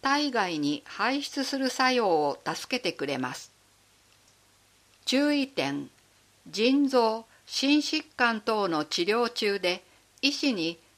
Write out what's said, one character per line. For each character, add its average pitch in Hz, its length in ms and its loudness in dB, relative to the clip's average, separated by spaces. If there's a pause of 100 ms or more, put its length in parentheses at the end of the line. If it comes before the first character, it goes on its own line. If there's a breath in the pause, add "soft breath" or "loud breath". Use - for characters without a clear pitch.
体 285 300 0
外 185 280 0
に 147 260 0
排 254 360 -2
出 277 220 -6
す 277 140 -4
る 262 120 0
作 254 240 2
用 233 140 2
を 151 380 2
助 165 320 -4
け 247 40 -4
て 170 120 -2
く - 120 -4
れ 135 120 -2
ま 127 160 -4
す。 - 180 -14 (1500)
注 294 280 2
意 277 140 0
点。 143 420 -6 (600)
腎 269 380 4
臓、 226 380 2 (220 soft breath)
心 285 320 2
疾 302 260 -4 (100)
患 233 240 2
等 208 300 0
の 151 160 0
治 - 160 -4
療 226 280 0
中 202 300 -2
で、 185 240 -2 (380 soft breath)
医 269 100 2
師 277 220 0
に 170 260 -4 (180)